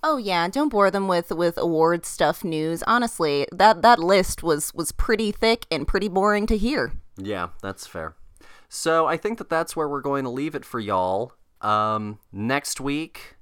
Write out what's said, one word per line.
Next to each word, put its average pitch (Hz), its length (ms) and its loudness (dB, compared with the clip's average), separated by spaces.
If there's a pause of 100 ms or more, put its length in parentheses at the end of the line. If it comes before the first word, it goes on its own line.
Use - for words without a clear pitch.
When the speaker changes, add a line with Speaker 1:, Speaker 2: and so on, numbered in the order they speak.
Speaker 1:
Oh, 302 120 2
yeah, 180 300 0
don't 285 200 0
bore 196 220 4
them 196 180 -2
with, 175 220 0
with 170 260 0
award 165 480 2
stuff - 400 -2
news. 160 380 -4
Honestly, 156 680 0
that, 214 280 6
that 226 180 8
list 180 440 2
was, 151 320 0
was 165 180 -4
pretty 214 400 0
thick 226 380 0
and 156 180 -2
pretty 196 200 0
boring 208 400 2
to 220 100 2
hear. 208 340 -2 (240)
Speaker 2:
Yeah, 95 320 -6 (140)
that's 98 240 -10
fair. 80 280 -12 (540)
So 165 380 0
I 160 100 0
think 214 220 -6
that - 100 -14
that's 165 260 -2
where 156 140 -2
we're 143 140 -4
going 139 220 -2
to 123 60 -4
leave 143 240 -6
it 143 100 -8
for - 140 -10
y'all. 98 540 0 (300)
Um, 107 560 0 (140)
next 127 500 -4
week 147 600 -8